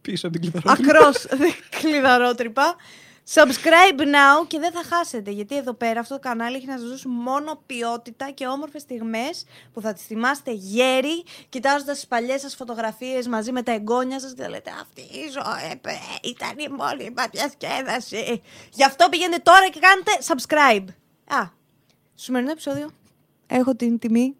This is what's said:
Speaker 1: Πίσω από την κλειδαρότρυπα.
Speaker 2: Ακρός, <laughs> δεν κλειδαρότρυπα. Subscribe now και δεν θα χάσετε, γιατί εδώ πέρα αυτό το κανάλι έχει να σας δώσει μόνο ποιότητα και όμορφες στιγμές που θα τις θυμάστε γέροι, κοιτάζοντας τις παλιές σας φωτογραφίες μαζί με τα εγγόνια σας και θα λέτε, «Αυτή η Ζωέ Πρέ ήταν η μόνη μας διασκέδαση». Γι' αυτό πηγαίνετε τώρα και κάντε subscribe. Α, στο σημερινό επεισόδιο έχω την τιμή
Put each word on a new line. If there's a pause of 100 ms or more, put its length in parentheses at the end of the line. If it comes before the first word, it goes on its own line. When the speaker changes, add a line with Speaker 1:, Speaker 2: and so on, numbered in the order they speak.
Speaker 1:
Πίσω
από
την
κλειδαρότρυπα.
Speaker 2:
Ακρός,
<laughs>
δεν (260)
κλειδαρότρυπα. (580)
Subscribe
now
και
δεν
θα (140)
χάσετε,
γιατί
εδώ
πέρα
αυτό
το
κανάλι
έχει
να
σας
δώσει
μόνο
ποιότητα
και
όμορφες
στιγμές (280)
που
θα
τις
θυμάστε
γέροι, (240)
κοιτάζοντας
τις
παλιές
σας
φωτογραφίες
μαζί
με
τα
εγγόνια
σας
και
θα
λέτε, (100)
«Αυτή
η
Ζωέ
Πρέ (240)
ήταν
η
μόνη
μας
διασκέδαση». (300)
Γι'
αυτό
πηγαίνετε
τώρα
και
κάντε (160)
subscribe. (520)
Α, (720)
στο
σημερινό
επεισόδιο (560)
έχω
την
τιμή